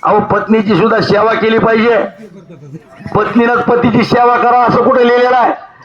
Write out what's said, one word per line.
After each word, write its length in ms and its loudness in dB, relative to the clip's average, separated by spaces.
अहो, 240 0
पत्नीची 500 0
सुद्धा 260 0
सेवा 320 0
केली 240 0
पाहिजे, 380 0
पत्नीनंच 500 0
पतीची 400 0
सेवा 320 2
करा 240 2
असं 240 2
कुठे 220 2
लिहिलेलं 300 2
आहे? 160 0